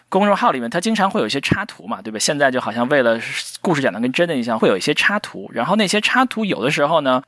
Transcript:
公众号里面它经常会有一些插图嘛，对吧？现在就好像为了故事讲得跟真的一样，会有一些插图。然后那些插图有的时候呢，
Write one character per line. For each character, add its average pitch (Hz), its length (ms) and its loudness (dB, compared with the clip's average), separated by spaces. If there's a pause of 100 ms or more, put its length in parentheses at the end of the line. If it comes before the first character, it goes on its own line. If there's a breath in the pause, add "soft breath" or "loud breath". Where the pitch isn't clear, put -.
公 190 180 2
众 202 80 4
号 233 160 2
里 143 80 -2
面 117 120 -6
它 175 100 -2
经 226 140 -2
常 196 160 0
会 202 100 -2
有 117 60 0
一 104 40 -6
些 139 120 -2
插 - 240 0
图 - 200 -18
嘛， 107 140 -8
对 107 100 -10
吧？ 107 80 -8
现 151 180 -2
在 143 140 4
就 127 80 -2
好 113 140 -4
像 120 160 -2
为 139 140 4
了 113 180 2 (400)
故 180 140 0
事 139 80 0
讲 117 100 2
得 107 80 -6
跟 123 100 0
真 170 160 2
的 170 80 -2
一 123 100 0
样， 113 140 0
会 190 100 4
有 104 80 4
一 90 40 -4
些 147 140 0
插 - 240 0
图。 - 340 -10
然 117 140 -2
后 190 100 2
那 214 100 4
些 208 140 0
插 247 240 2
图 220 220 -2
有 131 180 -2
的 135 60 2
时 147 160 2
候 160 160 2
呢， 127 260 2